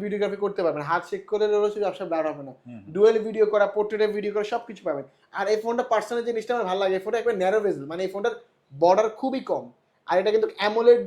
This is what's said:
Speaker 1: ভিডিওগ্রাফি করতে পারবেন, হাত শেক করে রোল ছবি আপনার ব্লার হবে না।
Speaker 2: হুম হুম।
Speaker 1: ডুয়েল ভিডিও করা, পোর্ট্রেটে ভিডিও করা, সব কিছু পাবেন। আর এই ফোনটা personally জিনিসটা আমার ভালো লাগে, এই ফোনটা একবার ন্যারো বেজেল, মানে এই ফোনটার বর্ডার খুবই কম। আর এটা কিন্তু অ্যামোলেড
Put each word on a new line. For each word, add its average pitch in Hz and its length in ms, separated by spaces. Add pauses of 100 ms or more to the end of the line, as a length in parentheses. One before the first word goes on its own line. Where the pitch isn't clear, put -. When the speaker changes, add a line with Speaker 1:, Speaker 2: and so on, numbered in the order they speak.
Speaker 1:
ভিডিওগ্রাফি 202 400
করতে 196 200
পারবেন, 147 240
হাত 175 200
শেক 190 120 (100)
করে 214 160
রোল 208 260
ছবি 208 180
আপনার 190 200
ব্লার 160 200
হবে 143 160
না। 127 60 (120)
Speaker 2:
হুম 120 140
হুম। 123 140
Speaker 1:
ডুয়েল 220 240 (100)
ভিডিও 214 260
করা, 208 120 (100)
পোর্ট্রেটে 214 320 (100)
ভিডিও 208 180
করা, 208 180
সব 233 140
কিছু 208 200
পাবেন। 139 180 (320)
আর 190 160
এই 214 100
ফোনটা 240 280
personally 233 380
জিনিসটা 226 260
আমার 220 140
ভালো 185 140
লাগে, 190 140
এই 190 60
ফোনটা 220 180
একবার 220 200
ন্যারো 190 240
বেজেল, 147 260
মানে 175 140
এই 185 80
ফোনটার 208 220 (480)
বর্ডার 202 240 (140)
খুবই 262 280
কম। 139 140 (460)
আর 170 120
এটা 208 140
কিন্তু 220 120 (120)
অ্যামোলেড 226 480